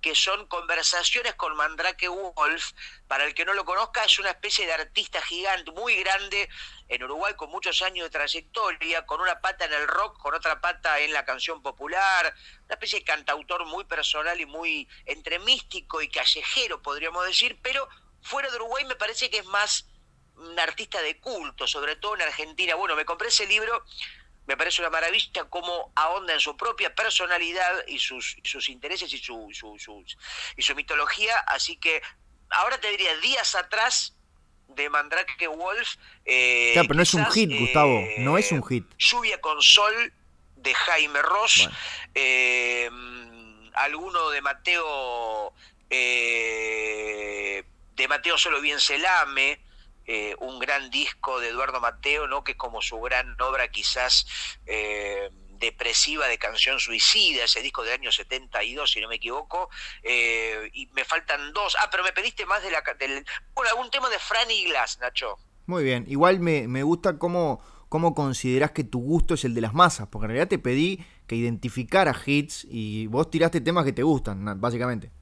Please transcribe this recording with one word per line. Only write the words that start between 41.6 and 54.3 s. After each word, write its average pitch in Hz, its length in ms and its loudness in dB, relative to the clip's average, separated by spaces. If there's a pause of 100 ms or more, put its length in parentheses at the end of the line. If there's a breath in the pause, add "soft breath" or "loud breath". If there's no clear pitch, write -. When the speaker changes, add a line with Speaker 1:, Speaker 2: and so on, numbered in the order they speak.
Speaker 2:
Bueno. - 140 2 (400 loud breath)
Speaker 1:
Eh, 123 720 2 (840)
alguno 160 560 -2
de 143 120 -2
Mateo, 135 1120 -2 (380 soft breath)
eh, 110 1700 -2 (320)
de 131 140 -2
Mateo 147 280 0
Solo 151 240 2
Bien 147 200 -2
Se 143 180 2
Lame, 147 600 2 (460 soft breath)
eh, 107 340 -4
un 131 180 -10
gran 135 320 -2
disco 131 500 -2
de 120 100 -4
Eduardo 127 300 -2
Mateo, 143 460 -2
¿no? 135 160 -4
Que 135 100 -6
es - 60 -8
como 113 240 -8
su 113 180 -6
gran 123 400 -2
obra 127 280 0
quizás, 123 580 0 (400 loud breath)